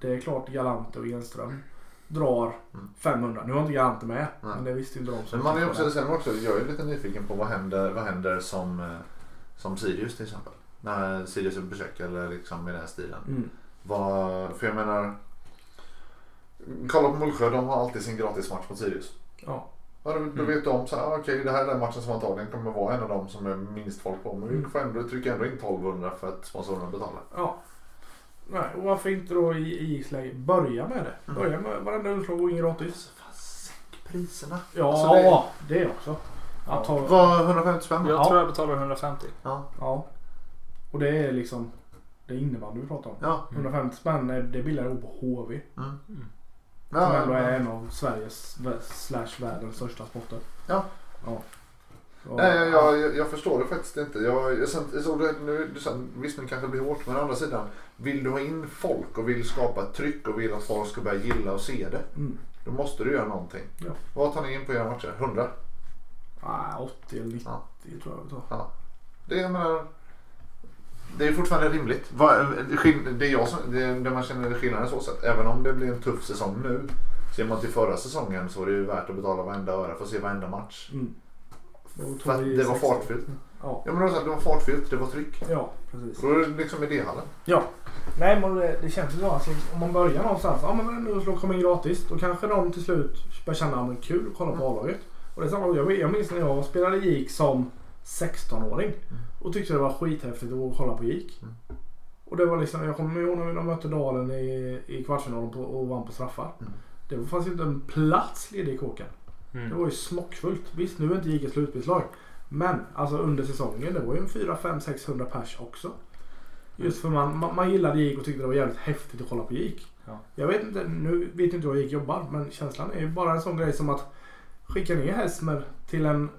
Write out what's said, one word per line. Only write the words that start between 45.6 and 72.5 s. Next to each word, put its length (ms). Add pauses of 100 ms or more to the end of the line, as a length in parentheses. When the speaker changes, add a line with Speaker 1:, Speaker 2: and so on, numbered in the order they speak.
Speaker 2:
Mm. 120 (200)
Speaker 3:
Mm. 160 (640)
Speaker 2:
Ja, 180
Speaker 1:
Som 80
ändå 180
Speaker 2:
ja. 60
Speaker 1:
är 200
en 80
av 240
Sveriges 680
vä-, 220
slash 460 (120)
världens 360
största 300
sporter. 340 (280)
Speaker 2:
Ja. 160 (420)
Speaker 1:
Ja. 160 (840)
Så, 80
Speaker 2:
Nej, 220
jag, 120
Speaker 1:
ja. 260
Speaker 2:
jag, 220
jag 100
förstår 320
det 60
faktiskt 320
inte. 220
Jag, 400
jag, 100
sen, 140 (100)
jag 100
såg 160
det, 140 (120)
nu, 280
det, 60
sen, 380
visst, 220
det 80
kanske 200
blir 140
hårt, 260
men 80
å 40
andra 160
sidan, 320 (300)
vill 260
du 60
ha 100
in 280
folk 500
och 120
vill 200
skapa 340
ett 100
tryck 340
och 120
vill 140
att 100
folk 260
ska 120
börja 220
gilla 300
och 80
se 300
det, 100 (160)
Speaker 1:
Mm. 200 (280)
Speaker 2:
då 60
måste 320
du 100
göra 140
någonting. 360 (140)
Speaker 1:
Ja. 140 (240)
Speaker 2:
Vad 180
tar 80
ni 120
in 120
på 80
era 160
matcher? 300
Hundra? 280 (1000)
Speaker 1:
Nej, 320
åttio 420
eller 120
nittio 160
Speaker 2:
Ja. 120 (420)
Speaker 1:
tror 120
jag 80
vi 60
tar. 200
Speaker 2:
Ja. 220 (540)
Det, 100
jag 160
menar, 320 (1300)
det 100
är 60
fortfarande 360
rimligt. 480
Vad, 280 (320)